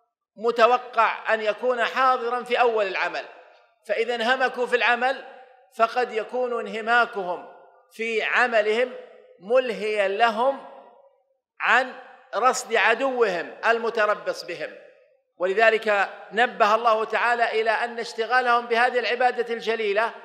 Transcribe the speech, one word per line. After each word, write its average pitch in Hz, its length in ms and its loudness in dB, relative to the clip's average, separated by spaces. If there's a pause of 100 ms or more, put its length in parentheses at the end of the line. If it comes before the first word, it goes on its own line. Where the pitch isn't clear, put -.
(360)
متوقع 233 1000 2
أن 220 60 -2
يكون 220 440 -2
حاضراً 247 580 0
في 220 180 -2
أول 220 260 4
العمل، 165 380 -4 (640)
فإذا 226 280 -2
انهمكوا 247 520 0
في 220 100 0
العمل 240 480 0 (520)
فقد 226 360 0
يكون 233 480 -4
انهماكهم 214 920 -2 (380)
في 226 300 -4
عملهم 220 720 2 (480)
ملهيا 214 680 0
لهم 233 580 0 (920)
عن 240 320 2 (440)
رصد 226 380 0
عدوهم 220 840 0 (100)
المتربص 208 800 0
بهم، 151 300 -10 (640)
ولذلك 208 720 2 (240)
نبه 202 420 2
الله 226 300 2
تعالى 220 560 0
إلى 220 100 2
أن 226 280 -4
اشتغالهم 233 680 0
بهذه 240 320 2
العبادة 233 560 0
الجليلة 220 600 -2 (100)